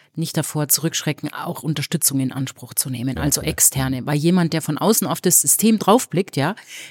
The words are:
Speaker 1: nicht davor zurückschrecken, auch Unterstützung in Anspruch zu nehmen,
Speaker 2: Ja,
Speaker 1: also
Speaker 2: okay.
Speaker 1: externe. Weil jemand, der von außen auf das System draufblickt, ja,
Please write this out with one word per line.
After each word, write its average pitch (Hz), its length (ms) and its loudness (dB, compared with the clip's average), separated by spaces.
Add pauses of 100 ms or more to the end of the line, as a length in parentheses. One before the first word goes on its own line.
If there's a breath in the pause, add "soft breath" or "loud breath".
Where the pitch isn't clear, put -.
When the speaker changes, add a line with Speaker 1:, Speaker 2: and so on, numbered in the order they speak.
(140 soft breath)
Speaker 1:
nicht 160 220 -6
davor 151 320 -2
zurückschrecken, - 640 -2
auch 165 300 -8
Unterstützung 143 580 -2
in 131 120 -2
Anspruch - 420 -8
zu - 160 -4
nehmen, 123 260 -4
Speaker 2:
Ja, - 60 -4
Speaker 1:
also 143 180 0
Speaker 2:
okay. - 100 -4
Speaker 1:
externe. 131 540 0
Weil 147 140 0
jemand, 170 340 4
der 160 80 0
von 156 160 -4
außen 196 300 2
auf 151 160 -4
das 175 180 4
System 214 380 4
draufblickt, - 580 2
ja, 147 180 0 (360 loud breath)